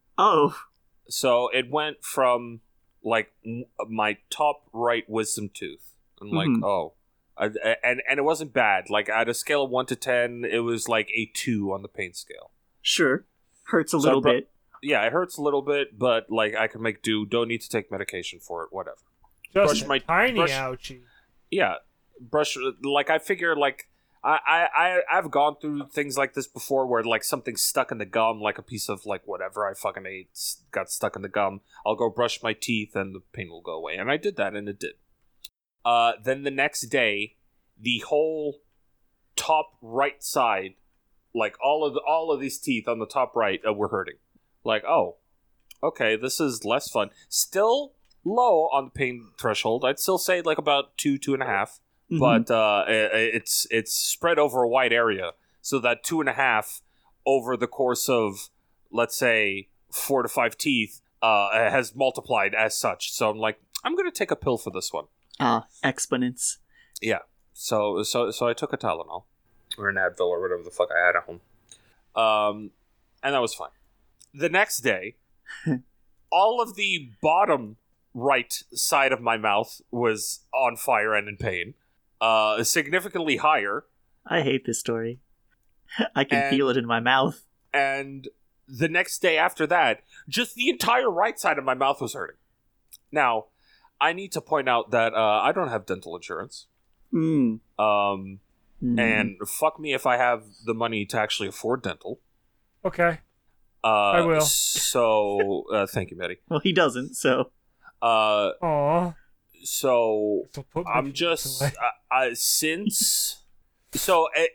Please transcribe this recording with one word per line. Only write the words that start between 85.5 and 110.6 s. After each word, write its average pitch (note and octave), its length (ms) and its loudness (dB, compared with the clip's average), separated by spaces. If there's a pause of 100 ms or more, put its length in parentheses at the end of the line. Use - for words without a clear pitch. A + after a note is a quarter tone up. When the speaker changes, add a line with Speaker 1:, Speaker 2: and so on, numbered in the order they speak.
Speaker 1:
<laughs> - 500 -6
I C#3+ 80 2
can C#3 200 0
Speaker 2:
And C#3 120 0
Speaker 1:
feel C3+ 140 2
it B2 80 2
in A#2+ 80 -2
my A#2 140 0
mouth. C3 460 2 (280)
Speaker 2:
And C#3 540 -2 (400)
the C3+ 220 -2
next F3 300 -2
day E3 180 4
after D#3+ 300 2
that, D3 340 4 (260)
just A#3 280 -4
the D#3 140 -2
entire A#3 400 2
right G3+ 300 0
side D#3 180 0
of C#3 60 -4
my C3 100 2
mouth C3+ 280 0
was B2 120 -6
hurting. G#2 220 -10 (760)
Now, B2 340 2 (560)
I D#3 120 4
need F#3+ 200 -10
to D#3 80 -4
point C#3+ 260 0
out A#2+ 240 2
that, A2+ 220 4
uh, G#2+ 280 4
I B2+ 120 4
don't F3 160 -2
have A2 160 -4
dental F2+ 300 -8
insurance. F2+ 520 -12 (460)
Speaker 1:
Mm. D3+ 460 2 (200)
Speaker 2:
Um, G2+ 600 0 (440)
Speaker 1:
Mm. A#2+ 160 2
Speaker 2:
and G#2+ 380 2 (100)
fuck - 320 -2
me D3+ 140 -6
if C3 120 -2
I B2 120 4
have A#2+ 260 2 (220)
the A2+ 100 0
money A2+ 320 -2
to - 100 -4
actually G#2+ 320 -2
afford A#2 320 -4
dental. F#2+ 380 -10 (640)
Speaker 3:
Okay. E3+ 360 0 (640)
Speaker 2:
Uh, A#2 40 2 (240)
Speaker 3:
I F3 100 6
will. D#3+ 200 4
Speaker 2:
so, G#2 1300 2
uh, G2+ 140 2
thank F#2 240 -4
you, E2+ 60 -16
Maddie. F2+ 200 -6 (100)
Speaker 1:
Well, D3+ 120 0
he F#3 140 0
doesn't, C#3+ 420 0
so. C3 340 2 (540)
Speaker 2:
Uh, G#2+ 480 4 (100)
Speaker 3:
Aw. D#3+ 520 0 (500)
Speaker 2:
so A2 800 2 (100)
Speaker 3:
So C#3 180 -12